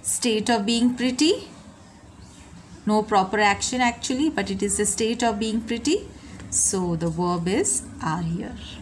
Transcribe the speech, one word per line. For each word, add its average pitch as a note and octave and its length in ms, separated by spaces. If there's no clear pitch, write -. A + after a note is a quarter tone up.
State A3 480
of A3 160
being A#3 300
pretty. C4 520
No G#3+ 160
proper G#3 380
action G#3 400
actually, B3+ 500
but G3 220
it F#3+ 100
is G3 160
the G#3 80
state A3+ 380
of A3 160
being A3 220
pretty. C4+ 460
So F3+ 460
the E3 140
verb F3 380
is C4 360
are E3 180
here E3+ 360